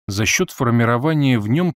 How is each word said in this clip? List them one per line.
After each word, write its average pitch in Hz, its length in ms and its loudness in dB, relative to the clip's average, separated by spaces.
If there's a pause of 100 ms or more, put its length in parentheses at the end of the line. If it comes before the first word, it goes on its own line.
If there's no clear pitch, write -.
за 101 180 -2
счёт - 260 -2
формирования 120 880 2
в 104 80 -4
нём 160 300 0